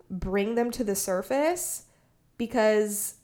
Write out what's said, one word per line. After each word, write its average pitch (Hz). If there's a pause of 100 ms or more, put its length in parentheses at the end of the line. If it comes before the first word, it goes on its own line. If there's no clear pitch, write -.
(100)
bring 202
them 240
to 247
the 202
surface, 269 (560)
because 214